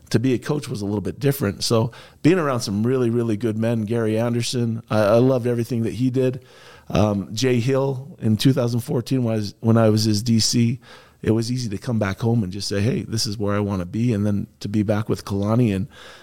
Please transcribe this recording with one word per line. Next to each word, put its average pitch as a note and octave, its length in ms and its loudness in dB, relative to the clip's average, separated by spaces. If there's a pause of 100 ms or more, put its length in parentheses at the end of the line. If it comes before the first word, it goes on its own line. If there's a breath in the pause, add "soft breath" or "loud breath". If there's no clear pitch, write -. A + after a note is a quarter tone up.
(100 loud breath)
to A#2 80 2
be B2+ 160 0
a A2+ 40 0
coach D3 300 -6
was G#2 120 -8
a G2+ 40 -6
little G2+ 160 -2
bit F2+ 200 -8
different. C#3 420 -2
So A2+ 300 0 (300 loud breath)
being F3+ 180 4
around C3+ 200 0
some G#2+ 240 -2
really, B2 260 2
really A#2 260 0
good A2 220 -2
men, A2+ 240 0
Gary A2 360 0
Anderson, A#2 720 -2
I, G#2+ 80 0
I G#2+ 200 6
loved B2+ 280 4
everything A#2 380 -2
that G#2 100 -4
he B2+ 160 0
did. B2+ 340 0 (440 loud breath)
Um, G2+ 440 0
Jay A#2+ 280 2
Hill C3+ 600 -2
in A2 160 2
two C3+ 160 4
thousand A#2+ 280 0
fourteen, C3 420 -2
when A2+ 120 0
I A2 40 0
was, G2+ 220 -6
when A2+ 160 4
I A2+ 120 6
was G#2+ 160 4
his G#2+ 180 2
D A#2 180 2
C, A#2+ 400 0 (420 loud breath)
it - 80 2
was A2+ 200 0
easy B2 200 -4
to G2 80 -6
come A#2 200 -2
back F#2+ 220 -2
home A#2 220 2
and F2+ 100 -6
just G2+ 160 -8
say, G2+ 140 0
"Hey, A#2 200 0
this A2 220 -4
is A2 140 -6
where G2+ 160 -2
I G2+ 60 0
wanna G2 260 -4
be." A2+ 260 -2
And G2+ 140 0
then G#2 200 -2 (140)
to - 80 -8
be G#2+ 140 0
back G#2 260 -2
with - 160 -4
Kalani, G#2 500 0
and F#2+ 140 -4 (340 loud breath)